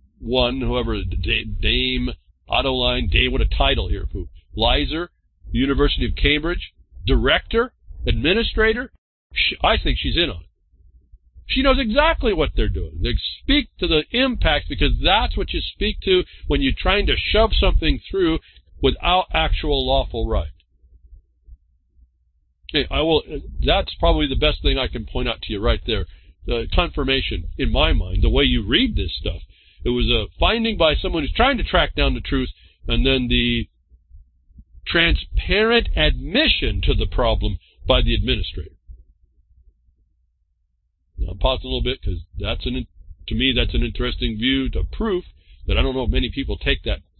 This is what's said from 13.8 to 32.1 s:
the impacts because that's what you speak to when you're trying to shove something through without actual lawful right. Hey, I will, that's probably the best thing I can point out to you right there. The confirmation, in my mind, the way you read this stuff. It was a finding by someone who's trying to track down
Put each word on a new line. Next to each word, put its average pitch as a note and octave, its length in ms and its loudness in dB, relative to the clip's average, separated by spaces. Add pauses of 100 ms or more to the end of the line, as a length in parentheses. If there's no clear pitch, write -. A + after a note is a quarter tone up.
the D#3 260 2
impacts A3 560 0
because D3 240 0 (100)
that's G#3 340 2
what G3+ 160 -4
you F3+ 80 -4
speak - 420 -4
to F#3 200 2 (240)
when C#3+ 160 2
you're C3+ 140 2
trying G#3 300 0
to C3+ 100 0
shove G#3+ 420 2
something D#3 420 2 (100)
through F3 280 2 (440)
without F3 500 2
actual D3 540 0
lawful B2+ 400 0
right. G2+ 220 0 (2250)
Hey, D3 200 0
I C#3 120 0
will, D#3 200 2 (420)
that's F3 360 0
probably D#3+ 260 4
the C3+ 80 -2
best C#3+ 280 0
thing C#3 160 2
I B2+ 100 -2
can A2+ 180 -8
point B2 220 -4
out A2+ 140 -6
to A2+ 100 -8
you G2 80 -4
right A#2 260 0
there. G2+ 200 -2 (400)
The A#2 280 -4
confirmation, C3+ 840 0
in B2+ 140 0
my C3 220 4
mind, G2 300 0
the A#2 80 6
way C3+ 140 4
you B2 220 2
read G3+ 300 2
this F#2 220 -4
stuff. F2 240 -6 (420)
It A#2+ 60 0
was A#2+ 200 0
a A2+ 160 0 (140)
finding A3 380 2
by D#3 160 4
someone F3 280 -2
who's C3+ 140 -2
trying B3+ 220 2
to D#3+ 60 -2
track D#3 300 0
down C#3 200 2